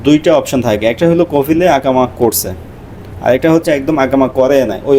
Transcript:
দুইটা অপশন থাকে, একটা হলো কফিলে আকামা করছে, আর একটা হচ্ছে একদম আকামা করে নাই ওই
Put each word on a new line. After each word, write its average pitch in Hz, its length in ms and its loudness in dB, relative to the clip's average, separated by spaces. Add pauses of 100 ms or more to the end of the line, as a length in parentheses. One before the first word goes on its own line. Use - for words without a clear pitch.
দুইটা 151 240 4 (100)
অপশন 131 260 -4
থাকে, 107 260 0
একটা 170 180 -2
হলো 170 140 2 (100)
কফিলে 160 320 0 (120)
আকামা 127 260 0 (160)
করছে, 117 280 0 (760)
আর 117 120 2
একটা 160 180 0
হচ্ছে 165 240 0
একদম 147 260 -2
আকামা 131 240 0 (100)
করে 135 180 2 (140)
নাই 107 100 -6 (100)
ওই 139 80 6